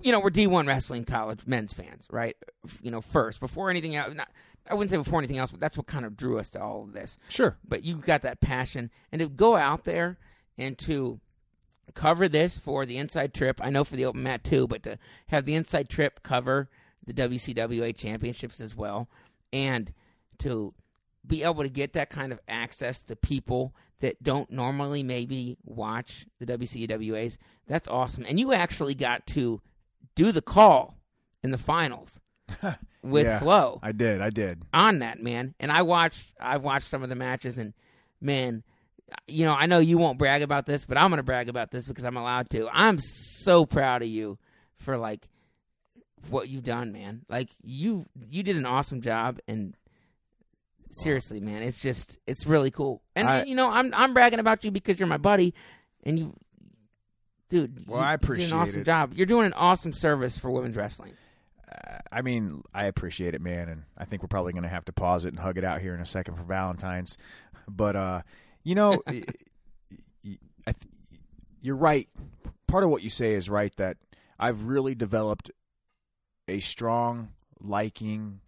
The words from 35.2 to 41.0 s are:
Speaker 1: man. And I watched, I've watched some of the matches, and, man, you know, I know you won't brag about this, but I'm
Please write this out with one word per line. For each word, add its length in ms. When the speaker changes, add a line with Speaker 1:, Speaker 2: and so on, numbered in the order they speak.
Speaker 1:
man. 380
And 140
I 100
watched, 560
I've 240
watched 240
some 160
of 60
the 80
matches, 420
and, 160
man, 420
you 160
know, 100
I 120
know 120
you 200
won't 200
brag 240
about 240
this, 180
but 120
I'm 140